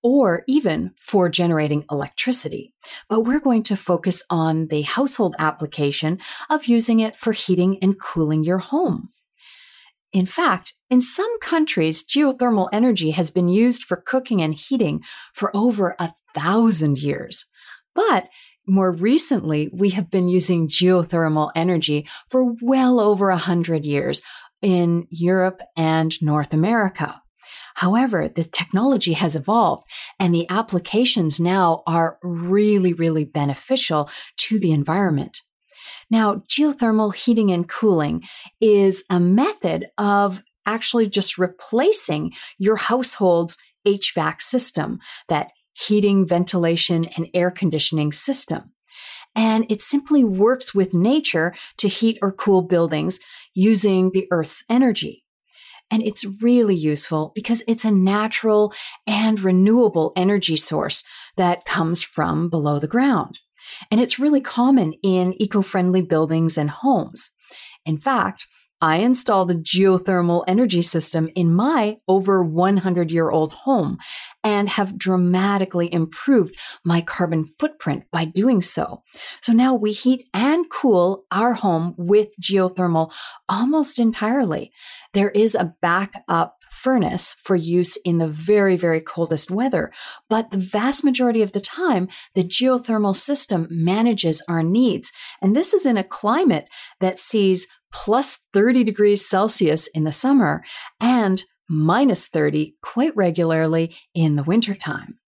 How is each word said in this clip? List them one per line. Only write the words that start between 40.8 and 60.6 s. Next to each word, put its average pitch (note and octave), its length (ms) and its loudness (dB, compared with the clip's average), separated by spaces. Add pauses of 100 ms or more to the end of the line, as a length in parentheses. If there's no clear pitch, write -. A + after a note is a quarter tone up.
just - 260 -2
replacing G3+ 960 -2 (240)
your G#3 200 2
household's F#3 840 0 (260)
H G3+ 300 0
vac D#3 260 -4
system, - 580 -2 (300)
that D3+ 240 -2 (220)
heating, G3 520 2
ventilation, E3+ 800 0 (120)
and E3 180 -6
air F3+ 160 2
conditioning D#3 600 -2
system. - 580 -4 (680)
And A3 320 2
it G#3 140 -2
simply C#4 400 2
works A3 500 2
with F#3+ 220 0
nature F3+ 580 2 (260)
to G#3 100 0
heat A3+ 340 0
or F#3+ 80 0
cool F#3+ 320 2
buildings E3+ 560 0 (340)
using F#3 600 4
the F#3 180 -2
Earth's E3 400 -4
energy. A#3 540 0 (680)
And A3 140 0
it's G#3+ 200 -4 (160)
really A3+ 360 4
useful D#3 580 -2
because A3+ 320 -4
it's A3+ 180 -2
a A3 60 2
natural G#3 840 2 (360)
and G#3+ 320 0
renewable F#3 760 4
energy F#3 420 0
source - 460 -2 (340)